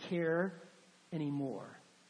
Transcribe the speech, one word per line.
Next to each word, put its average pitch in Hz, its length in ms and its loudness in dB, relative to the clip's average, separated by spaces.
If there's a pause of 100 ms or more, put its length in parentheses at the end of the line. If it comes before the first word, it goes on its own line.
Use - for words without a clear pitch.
(100)
care 170 420 4 (600)
anymore? 139 520 -2 (440)